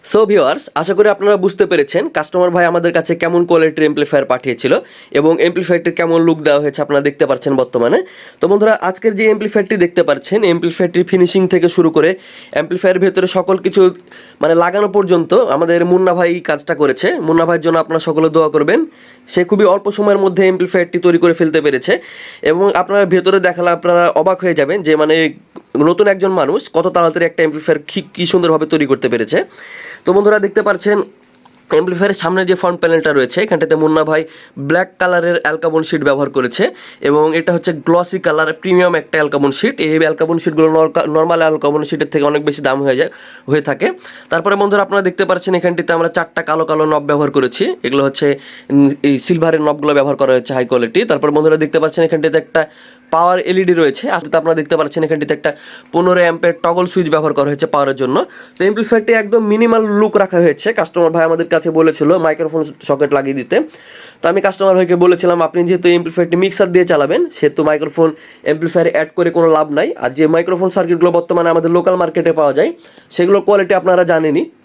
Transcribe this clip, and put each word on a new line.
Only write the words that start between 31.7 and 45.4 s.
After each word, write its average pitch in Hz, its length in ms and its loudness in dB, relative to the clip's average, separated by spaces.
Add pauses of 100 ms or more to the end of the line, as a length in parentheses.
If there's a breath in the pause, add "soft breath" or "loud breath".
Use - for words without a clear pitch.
সামনে 185 220 0
যে 180 100 2
ফ্রন্ট 180 240 -2
প্যানেলটা 160 340 0
রয়েছে 135 280 0
এখানটাতে 156 340 0
মুন্না 156 280 2
ভাই 156 180 0 (380 loud breath)
ব্ল্যাক 165 300 -2 (100)
কালারের 175 440 0
অ্যালকাবন 160 400 -2
শিট 156 200 -4
ব্যবহার 139 260 0
করেছে 135 340 -2 (380 loud breath)
এবং 151 380 2
এটা 165 160 -2
হচ্ছে 170 160 -2 (160)
গ্লসি 175 320 0
কালার 156 340 -2
প্রিমিয়াম 180 420 0
একটা 156 240 -4
অ্যালকাবন 143 320 0
শিট। 233 280 -4
এই 160 200 0
অ্যালকাবন 160 380 0
শিটগুলো 160 400 2
নরকা-, 160 380 0
নরমাল 165 240 0
অ্যালকাবন 151 440 0
শিটের 147 300 -4
থেকে 147 120 0
অনেক 147 200 0
বেশি 147 160 -2
দাম 135 240 0
হয়ে 131 100 2
যায়, 147 140 -2 (400 loud breath)
হয়ে 147 120 2
থাকে। 147 260 -4 (420 loud breath)
তারপরে 170 260 0
বন্ধুরা 202 260 0
আপনারা 196 200 -2
দেখতে 185 240 -2
পাচ্ছেন 185 300 -2